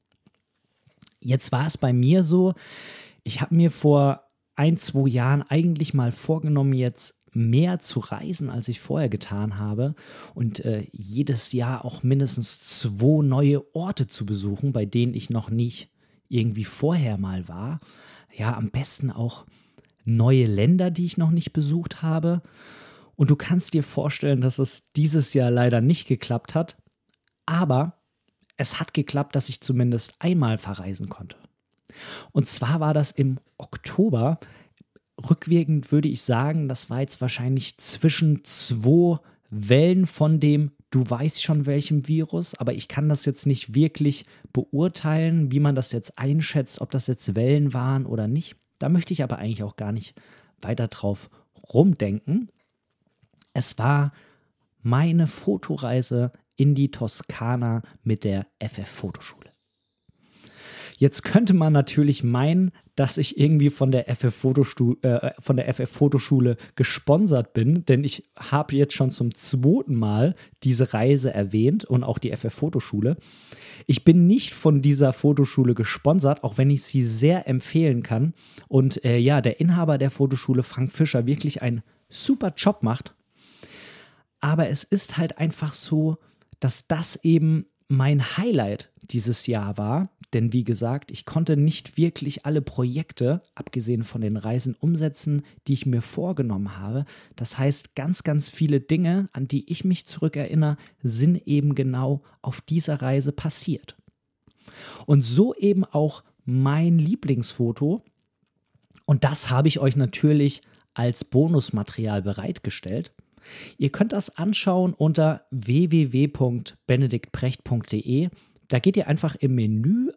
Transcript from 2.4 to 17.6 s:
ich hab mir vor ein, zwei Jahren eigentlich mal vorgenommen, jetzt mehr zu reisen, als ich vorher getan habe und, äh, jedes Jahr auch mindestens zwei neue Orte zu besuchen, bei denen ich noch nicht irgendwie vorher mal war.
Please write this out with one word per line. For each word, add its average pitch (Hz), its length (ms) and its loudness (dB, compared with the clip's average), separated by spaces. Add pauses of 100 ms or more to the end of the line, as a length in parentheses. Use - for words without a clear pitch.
ich 120 180 -8
hab 143 100 -4
mir 170 200 4
vor 139 520 4 (360)
ein, 160 160 4
zwei 139 320 0
Jahren 131 360 2
eigentlich 160 500 0
mal 123 180 2
vorgenommen, 147 640 0
jetzt 127 420 -4 (160)
mehr 135 460 2
zu - 220 -4
reisen, 151 500 -6
als 120 200 -6
ich 117 100 -8
vorher 143 280 -2
getan 104 520 -6
habe 107 340 -2 (400)
und, 113 320 -6
äh, 107 260 -4
jedes 117 600 -4
Jahr 123 340 -4
auch - 160 -12
mindestens 131 640 0
zwei 123 560 2
neue 139 540 2
Orte 170 320 -4
zu - 180 -8
besuchen, 101 480 -4
bei 107 140 -2
denen 120 260 0
ich 113 160 -8
noch 107 220 -4
nicht 120 400 -4 (360)
irgendwie 110 360 -2
vorher 139 560 -2
mal 92 280 -6
war. 110 340 -10 (540)